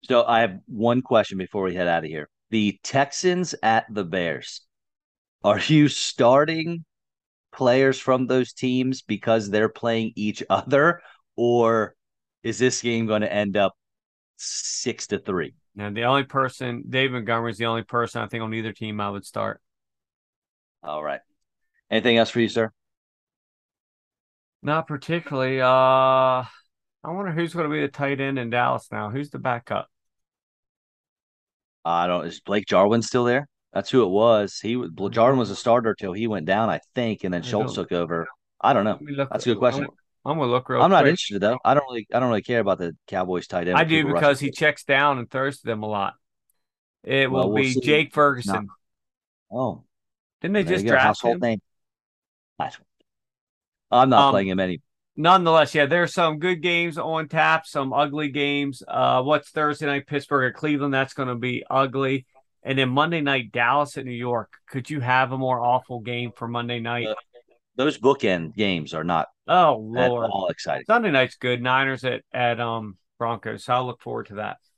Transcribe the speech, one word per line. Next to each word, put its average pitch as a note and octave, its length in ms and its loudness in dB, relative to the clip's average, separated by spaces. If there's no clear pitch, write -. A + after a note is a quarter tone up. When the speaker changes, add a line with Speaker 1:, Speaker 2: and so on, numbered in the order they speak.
Speaker 1:
So A#2+ 200 4
I A#2 160 4
have G2 240 0
one A#2+ 380 0
question G#2+ 340 2
before F#2+ 280 -4
we F2+ 100 -2
head F2+ 120 -2
out E2+ 160 2
of D#2 60 -10
here. D2+ 220 -10
The G#2 340 0
Texans F3+ 800 -2
at A2 280 2
the G2+ 140 -4
Bears. E2 580 -6
Are G#2 140 4
you D3 300 6
starting D#3 960 2
players C3 460 4
from B2+ 280 0
those B2+ 260 0
teams B2+ 480 -2
because G#2+ 480 0
they're G#2+ 220 2
playing A2+ 440 -2
each G#2 360 -4
other, C#3+ 500 2
or A2+ 580 2
is A2+ 160 -6
this B2 240 0
game A2+ 240 -2
gonna G#2+ 200 0
end G#2 300 -2
up G2 180 2
six - 720 -8
to G2 120 -4
three? F2+ 360 -6
Speaker 2:
Now, G#2 160 -10
the A2+ 140 -6
only C3+ 200 2
person, B2+ 640 -6
Dave C3 260 0
Montgomery's A#2 440 -4
the A2+ 80 -6
only A2+ 180 -2
person A#2 380 -4
I A2 60 -6
think A2+ 160 -8
on A2 100 -8
either A2 220 -6
team G#2+ 260 -8
I G2+ 80 -4
would G2+ 160 -10
start. G#2 380 -8
Speaker 1:
All D2+ 200 -8
right. C#2+ 180 -6
Anything A2+ 280 4
else A2+ 100 4
for A#2+ 120 -2
you, A2+ 80 2
sir? A2 220 -2
Speaker 2:
Not D#3 240 -2
particularly. C#3 760 -4
Uh, B2+ 60 4
I C3 800 4
wonder F3+ 280 -6
who's E3 220 -4
gonna D#3+ 160 -2
be D3+ 100 -4
the C#3+ 80 -2
tight C#3 320 -4
end C#3 180 -4
in A#2 120 -6
Dallas B2 420 0
now. G#2+ 160 -6
Who's C#3+ 220 -8
the - 80 -12
backup? A#2+ 500 -4
Speaker 1:
I E2+ 200 0
don't, F2+ 200 -2
is - 140 -12
Blake G2+ 260 -4
Jarwin G#2 340 4
still A#2+ 240 0
there? B2 220 0
That's - 180 -6
who B2+ 120 6
it G2 60 4
was. G#2 500 2
He A2 140 -6
w-, B2 180 -6
Bl-, F#2 180 -6
Speaker 2:
I - 20 -4
Speaker 1:
Jarwin A#2 280 4
was G#2+ 120 0
a - 20 -6
Speaker 2:
don't F#2 60 -10
Speaker 1:
starter A2+ 360 2
till F#2+ 200 -8
he A2 120 -4
went F#2+ 200 -4
down, G#2 240 2
I D#2 100 -4
think, A2+ 300 -4
and F2+ 100 -2
then E2+ 80 -4
Speaker 2:
I - 40 -10
Speaker 1:
Schultz A2 280 -2
Speaker 2:
don't F#2 100 -4
Speaker 1:
took - 80 -8
over. E2+ 340 -2
I B2+ 140 2
don't G#2 120 2
know. G#2+ 80 0
Speaker 2:
Let - 100 -8
me D3 120 -10
look C#3 160 -4
Speaker 1:
That's A#2+ 140 -6
a B2 60 0
good A2 60 2
Speaker 2:
I'm - 20 -12
Speaker 1:
question. B2+ 240 2
Speaker 2:
gonna, C#3 100 -10
I'm D3+ 140 -4
gonna C3 120 -2
look B2+ 180 -2
real B2 140 2
Speaker 1:
I'm E3+ 80 6
not E3+ 120 6
Speaker 2:
quick. C#3+ 80 6
Speaker 1:
interested, G#2 300 -4
though. A2 220 2
I C3 120 4
don't C#3+ 100 2
really, A#2+ 280 -10
I A#2 60 2
don't B2+ 120 2
really G#2 120 0
care A#2+ 180 -2
about F#2+ 180 0
the E2+ 180 -6
Cowboys F2+ 400 -4
tight F2 220 -4
end F2+ 80 2
Speaker 2:
I D#3 60 4
Speaker 1:
with D#3+ 80 0
Speaker 2:
do D#3+ 120 2
Speaker 1:
Cooper C#3+ 120 -2
Speaker 2:
because C#3+ 240 4
Speaker 1:
Rush. C#3+ 80 -6
Speaker 2:
he C#3 40 -2
checks - 340 -2
down C#3 340 2
and A#2 120 -10
throws C3+ 300 -4
to - 60 -12
them A2 160 -4
a G#2+ 40 -8
lot. G2+ 280 -4
It C3+ 260 2
Speaker 1:
Well, C3 180 0
Speaker 2:
will G#2 60 -2
Speaker 1:
we'll C3+ 80 2
Speaker 2:
be C3 120 0
Speaker 1:
see. C3 60 0
Speaker 2:
Jake D3 340 2
Ferguson. A2+ 540 0
Speaker 1:
Not, G#2+ 80 -8
oh. A#2+ 260 -4
Speaker 2:
Didn't F#3 140 -4
they G#3 80 2
Speaker 1:
There F3 120 0
Speaker 2:
just F#3 100 -2
Speaker 1:
you A2+ 40 0
go. B2 60 4
Speaker 2:
draft C3 120 4
Speaker 1:
Household - 280 2
Speaker 2:
him? F3+ 60 -6
Speaker 1:
name. A2+ 220 -2
Nice. - 200 -8
I'm B2 180 6
not C#3 200 6
Speaker 2:
Um, C3+ 40 4
Speaker 1:
playing G2 160 2
him F#2 100 -2
any. F2+ 220 -2
Speaker 2:
Nonetheless, E3 560 4
yeah, D3 120 4
there F3 160 2
are E3+ 60 0
some D#3+ 300 0
good F3 240 -2
games E3+ 360 -2
on D#3+ 300 -4
tap, D#3+ 380 2
some C3+ 260 -4
ugly D3 380 -2
games. C#3+ 560 -4
Uh, B2+ 360 2
what's D3 280 0
Thursday D3+ 360 -2
night? C#3 200 -4
Pittsburgh C#3 440 -2
at - 80 -16
Cleveland. C#3+ 360 -2
That's C3+ 180 -2
gonna B2+ 240 -6
be B2 320 -4
ugly. C3+ 580 0
And C3+ 140 -2
then C3 120 2
Monday D#3 320 2
night, C3+ 320 -2
Dallas C3 440 0
at C3+ 80 -10
New B2+ 60 -10
York. A#2+ 420 -4
Could C3 220 -8
you D3+ 80 -6
have B2+ 320 2
a C3 80 -4
more B2+ 220 0
awful B2 400 0
game A#2+ 340 -6
for A#2 140 -10
Monday A#2+ 320 -4
night? A#2 260 -4
Speaker 1:
Uh, G#2+ 80 -4
those C#3 200 0
bookend G2 600 2
games F2+ 360 -2
are D#2+ 120 -6
not E2+ 240 0
Speaker 2:
Oh, C3 500 2
Speaker 1:
at B2+ 140 4
Speaker 2:
Lord. A#2 220 -2
Speaker 1:
all F#2+ 160 -2
exciting. C#2+ 360 -6
Speaker 2:
Sunday A3 280 2
night's C3 240 2
good. B2 260 -4
Niners C3 420 0
at, B2 180 -4
at, A#2+ 260 0
um, A2+ 400 -6
Broncos. A2+ 460 -6
So B2 80 -2
I'll B2+ 140 0
look B2 160 -12
forward A#2 240 -10
to G2+ 80 -18
that. G#2 220 -8